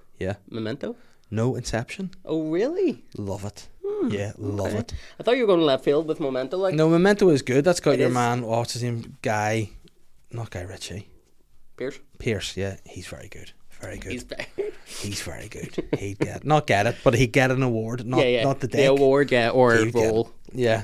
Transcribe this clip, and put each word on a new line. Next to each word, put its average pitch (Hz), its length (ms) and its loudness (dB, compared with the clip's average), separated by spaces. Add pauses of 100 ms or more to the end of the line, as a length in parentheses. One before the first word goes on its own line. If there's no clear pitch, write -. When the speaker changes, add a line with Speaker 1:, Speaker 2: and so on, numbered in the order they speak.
(200)
Speaker 1:
Yeah. 92 160 -4 (140)
Speaker 2:
Memento? 117 460 -8 (360)
Speaker 1:
No, 113 240 0
Inception. 123 560 -6 (140)
Speaker 2:
Oh, 160 180 -2
really? 226 600 -2 (140)
Speaker 1:
Love 98 260 -6
it. - 240 -10 (180)
Speaker 2:
Hmm, 403 260 -2
Speaker 1:
Yeah, 101 260 -4
love 101 320 -4
Speaker 2:
okay. 98 100 -2
Speaker 1:
it. - 140 -8 (260)
Speaker 2:
I - 40 -12
thought 240 140 4
you 254 60 0
were 214 120 2
going 170 100 4
left 131 180 2
field 151 240 2
with - 120 -4
Memento, 131 380 -4
like. 185 180 0
Speaker 1:
No, 156 140 4
Memento 190 400 6
is 143 120 4
good. 131 240 2
That's 175 140 4
got 143 160 2
Speaker 2:
It 123 40 0
Speaker 1:
your 120 100 2
Speaker 2:
is. 123 40 0
Speaker 1:
man, 120 300 2
oh, 113 40 -8 (120)
what's 117 140 -6
his 120 100 -6
name? 117 380 -6
Guy, 107 500 0 (600)
not 117 200 -10
Guy 92 100 -10
Ritchie. 95 480 -12 (640)
Speaker 2:
Pierce? 131 240 -10 (200)
Speaker 1:
Pierce, - 380 -4
yeah. 98 280 -6
He's - 220 -16
very - 220 -16
good. - 220 -16 (300)
Very 98 180 -12
good. 95 120 -12
Speaker 2:
He's - 120 -10
very - 240 -10 (100)
<laughs> - 280 -8
Speaker 1:
He's - 360 -8
very - 280 -12
good. - 340 -10 (160)
He'd 101 180 -8
get, - 280 -6
not 147 200 2
get 104 220 2
it, 120 160 0
but 135 100 4
he'd 117 200 4
get 131 180 4
an 127 100 0
award. 117 440 -2
Not, 123 160 2
Speaker 2:
Yeah, 135 60 6
yeah. 123 160 4
Speaker 1:
not 135 180 0
the 127 60 -4
Speaker 2:
The 120 100 -2
Speaker 1:
dick. 135 120 6
Speaker 2:
award, 139 420 6
yeah, 117 180 4
or 123 260 6
Speaker 1:
He'd 113 180 4
get 113 120 4
it. - 60 4
Speaker 2:
role. 113 200 0 (220)
Speaker 1:
Yeah, 113 300 2